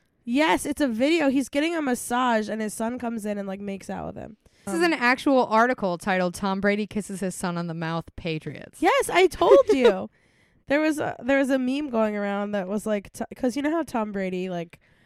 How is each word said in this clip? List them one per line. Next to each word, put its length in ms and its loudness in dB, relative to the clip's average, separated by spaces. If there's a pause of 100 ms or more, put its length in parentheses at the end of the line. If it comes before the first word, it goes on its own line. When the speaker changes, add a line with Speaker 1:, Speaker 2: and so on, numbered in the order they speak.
(260)
Speaker 1:
Yes, 400 2
it's 160 -4
a 80 4
video. 400 2
He's 180 0
getting 300 -2
a 40 -2
massage, 680 0
and 120 -6
his 120 -6
son 260 -6
comes 260 -8
in 120 -4
and, 100 -8
like, 140 -10
makes 280 -10
out 180 -8
with 100 -10
him. 180 -14 (300)
Speaker 2:
This 100 -6
is 80 0
Speaker 1:
Um, 80 4
Speaker 2:
an 80 -2
actual 460 2
article 520 2
titled 360 0
"Tom 260 -2
Brady 280 0
Kisses 340 -8
His 140 -4
Son 220 -4
on 100 -4
the 60 -8
Mouth, 320 -6 (120)
Patriots." 640 -8
Speaker 1:
Yes, 280 2
I 180 6
told 380 6
Speaker 2:
<laughs> 40 0
Speaker 1:
you. 400 4 (580)
There 140 2
was 180 0
a, 240 -4
there 160 4
was 100 2
a 80 4
meme 320 -2
going 280 0
around 340 -2
that 160 -2
was, 180 -4
like, 280 -4
t-, 100 -10 (100)
'cause 220 -2
you 60 -2
know 100 0
how 120 -2
Tom 280 -4
Brady, 380 -4
like, 320 -8 (240)